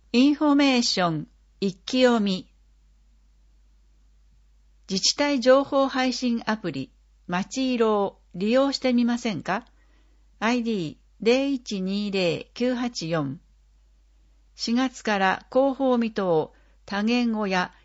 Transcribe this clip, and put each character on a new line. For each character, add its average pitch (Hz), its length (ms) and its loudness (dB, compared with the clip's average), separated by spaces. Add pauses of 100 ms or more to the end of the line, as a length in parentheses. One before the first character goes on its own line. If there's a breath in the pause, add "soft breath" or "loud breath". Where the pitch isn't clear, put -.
(120)
イ 262 180 6
ン 294 40 2
フ 294 160 2
ォ 285 40 4
メ 277 240 4
ー 240 40 2
シ - 200 -2
ョ 175 80 0
ン、 156 180 -6 (320)
一 190 160 -2
気 254 280 0
読 240 160 4
み。 190 260 -2 (2500)
自 190 140 -2
治 - 140 0
体 285 240 0
情 254 240 6
報 269 240 0
配 262 240 -2
信 240 340 -4
ア 214 100 -2
プ 175 160 -6
リ、 135 200 -8 (340)
ま 180 180 -4
ち 254 300 -2
い 240 40 -4
ろ 220 240 2
を - 180 -6 (140)
利 202 180 -2
用 269 200 4
し - 60 -4
て 254 140 0
み 240 120 2
ま 240 140 0
せ 226 160 -4
ん 139 80 -8
か？ 196 240 -6 (720)
ア 220 140 0
イ 247 100 0
デ 226 80 -4
ィ 180 220 -2
ー、 - 40 -20 (240)
零 262 320 2
一 220 280 -6
二 196 300 -4
零 180 440 -2
九 247 200 -2
八 240 340 -6
四。 156 320 -4 (1120)
四 - 200 -4
月 254 280 -2
か 208 160 -2
ら 190 320 0
広 262 260 2
報 262 200 2
未 226 160 -2
答、 175 420 0 (320 soft breath)
多 202 160 -4
言 240 300 0
語 214 140 -4
や 185 260 -2 (120 soft breath)